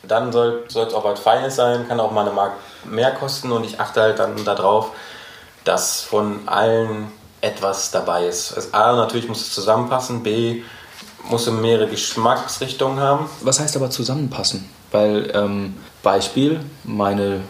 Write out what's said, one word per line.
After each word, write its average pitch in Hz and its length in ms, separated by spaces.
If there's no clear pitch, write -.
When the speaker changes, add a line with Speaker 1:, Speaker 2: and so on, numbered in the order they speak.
Speaker 1:
dann 117 280
soll, 117 380
soll's 113 240
auch 107 100
was 104 160
Feines 131 380
sein, 120 320
kann 117 100
auch 110 120
mal 107 100
eine 104 100
Mark 101 220
mehr 120 260
kosten 131 400
und 113 140
ich - 160
achte 113 200
halt 107 180
dann 104 260
da 101 100
drauf, 101 360
dass - 360
von 104 460
allen 110 600
etwas 98 500
dabei 87 360
ist. - 280
Also - 160
A, 113 240
natürlich 117 320
muss 113 140
es - 120
zusammenpassen, 120 680
B, 117 380
muss 117 160
es 117 80
mehrere 110 340
Geschmacksrichtungen 131 1120
haben. 143 280
Speaker 2:
Was 135 180
heißt 151 160
aber 135 140
zusammenpassen? 127 800
Weil, 107 420
ähm, 101 420
Beispiel, 135 580
meine 101 640